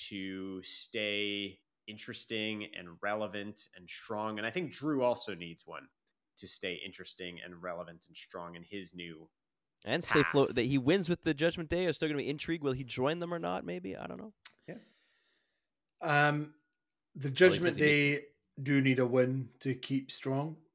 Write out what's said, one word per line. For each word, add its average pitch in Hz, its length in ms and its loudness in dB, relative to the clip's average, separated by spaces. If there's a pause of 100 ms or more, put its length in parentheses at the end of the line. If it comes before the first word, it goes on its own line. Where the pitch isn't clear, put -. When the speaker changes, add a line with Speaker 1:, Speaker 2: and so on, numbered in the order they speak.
Speaker 1:
to 95 520 -6
stay 104 1000 -4 (280)
interesting 107 760 -6 (120)
and 87 120 -14 (120)
relevant 104 760 -4
and 90 140 -20
strong. 107 480 -6
And 107 80 -4
I 117 60 -2
think 175 200 -4
Drew 139 320 0
also 117 300 0
needs 85 320 -12
one 73 220 -14 (480)
to - 120 -16
stay 92 280 -6
interesting 90 680 -12
and 87 200 -16
relevant 85 440 -10
and 85 80 -20
strong 87 400 -12
in 85 60 -14
his 92 320 -12
new 85 340 -12 (580)
Speaker 2:
And 147 180 -2
stay - 180 4
float. 139 280 4
Speaker 1:
path. - 80 -4
Speaker 2:
That 120 80 4
he 139 120 4
wins 156 320 4
with 175 140 -2
the 160 100 2
Judgment 160 380 0
Day. 180 140 0
Is 160 100 2
still 160 140 -2
gonna 147 100 -2
be 120 100 -2
intrigue. - 320 -2
Will 139 120 2
he 131 100 -6
join 127 340 0
them 175 160 -4
or 170 60 -4
not? 175 260 -2
Maybe, 180 320 -6
I - 80 -10
don't - 140 -10
know. 214 140 -14 (340)
Speaker 1:
Yeah. - 80 -10 (1300)
Speaker 3:
Um, 147 520 4 (600)
the 139 140 -4
Speaker 2:
Well, - 20 -2
he 127 40 -4
Speaker 3:
Judgment 180 280 8
Speaker 2:
says 165 140 4
he 151 80 4
needs 147 140 8 (200)
Speaker 3:
Day - 60 -14 (360)
do 139 200 4
need 131 180 6
a 123 80 6
win 127 420 4 (120)
to 135 120 0
keep 135 380 -4
strong, 143 460 -2 (180)